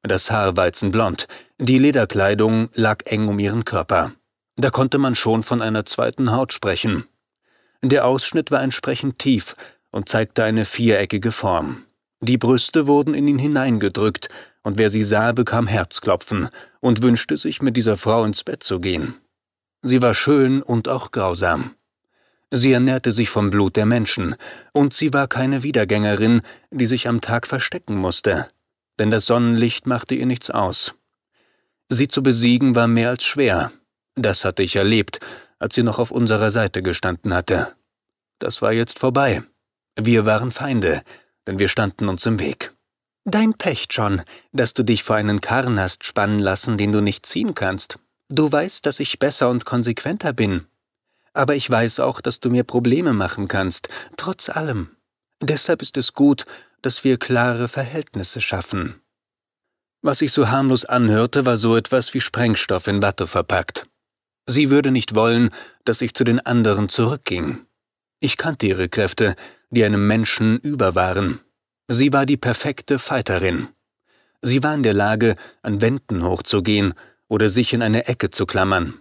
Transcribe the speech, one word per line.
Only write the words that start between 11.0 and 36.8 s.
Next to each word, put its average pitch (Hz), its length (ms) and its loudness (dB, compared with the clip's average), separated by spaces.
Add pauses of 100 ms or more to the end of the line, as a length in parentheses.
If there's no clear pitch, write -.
Form. 80 520 -2 (360)
Die 117 180 2
Brüste 131 480 2
wurden 143 280 4
in 143 120 2
ihn 143 120 2
hineingedrückt, 117 920 0 (340)
und 104 160 -4
wer 107 120 4
sie 107 120 0
sah, 107 300 2
bekam 117 340 0
Herzklopfen 95 840 -2 (320)
und 117 220 2
wünschte 123 360 2
sich, - 240 -6
mit 123 140 0
dieser 110 200 2
Frau 113 280 0
ins 107 200 -4
Bett - 180 -10
zu 92 180 -4
gehen. 87 340 -4 (680)
Sie 123 200 2
war 117 120 4
schön 139 480 2
und 117 260 -2
auch 127 220 -4
grausam. 87 640 -2 (760)
Sie 131 220 4
ernährte 127 400 2
sich 110 180 0
vom 101 200 0
Blut 101 260 2
der 107 100 2
Menschen, 113 480 0 (380)
und 143 220 2
sie 151 180 0
war 139 140 0
keine 131 360 -2
Wiedergängerin, 107 800 2 (280)
die 127 160 0
sich 120 220 -2
am 117 120 0
Tag 117 260 -4
verstecken 127 500 -6
musste, 92 540 -2 (480)
denn 107 120 2
das 110 160 0
Sonnenlicht 117 600 2
machte 127 280 -4
ihr 123 120 -2
nichts 123 240 -4
aus. - 440 -4 (960)
Sie 135 200 0
zu 139 140 -2
besiegen 123 520 4
war 117 140 4
mehr 117 220 2
als 127 140 -4
schwer. 101 460 0 (460)
Das - 280 0
hatte 95 180 -2
ich 87 140 -2
erlebt, 101 440 0 (380)
als - 180 -6
sie 123 60 2
noch 117 160 0
auf 117 120 -2
unserer 110 400 2
Seite 101 320 -2